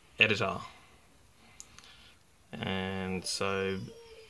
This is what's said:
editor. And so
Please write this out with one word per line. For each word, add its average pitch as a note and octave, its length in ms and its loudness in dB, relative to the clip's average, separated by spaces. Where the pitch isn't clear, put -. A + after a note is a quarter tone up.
editor. G2+ 360 6
And F#2+ 720 0
so G2 540 0